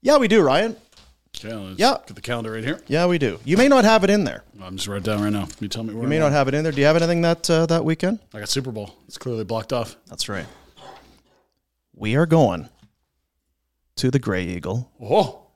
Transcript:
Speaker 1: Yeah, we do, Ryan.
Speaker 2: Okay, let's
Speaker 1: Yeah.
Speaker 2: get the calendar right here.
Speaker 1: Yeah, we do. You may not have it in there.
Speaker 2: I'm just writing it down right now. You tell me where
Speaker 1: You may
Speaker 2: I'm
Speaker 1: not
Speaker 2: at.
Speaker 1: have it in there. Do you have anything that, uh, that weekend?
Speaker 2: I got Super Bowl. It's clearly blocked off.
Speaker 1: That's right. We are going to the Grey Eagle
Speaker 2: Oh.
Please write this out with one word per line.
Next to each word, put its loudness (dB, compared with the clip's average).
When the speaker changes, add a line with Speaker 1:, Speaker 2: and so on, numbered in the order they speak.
Speaker 1:
Yeah, 4
we 4
do, 6
Ryan. 2
Speaker 2:
Okay, -12
let's -12
Speaker 1:
Yeah. 4
Speaker 2:
get -18
the -20
calendar -6
right -8
here. -6
Speaker 1:
Yeah, 0
we 2
do. -2
You 0
may 6
not 6
have 6
it 2
in 2
there. -6
Speaker 2:
I'm -12
just -8
writing -6
it -6
down -2
right -2
now. -4
You -8
tell -8
me -10
where -6
Speaker 1:
You -2
may 0
Speaker 2:
I'm 2
Speaker 1:
not 2
Speaker 2:
at. 2
Speaker 1:
have 2
it -2
in -2
there. -2
Do -4
you 4
have 4
anything 2
that, 0
uh, 2
that 0
weekend? -2
Speaker 2:
I -14
got -12
Super -4
Bowl. -10
It's -20
clearly -6
blocked -4
off. -4
Speaker 1:
That's -8
right. -8
We -2
are 4
going 2
to 2
the 2
Grey -2
Eagle -6
Speaker 2:
Oh. 0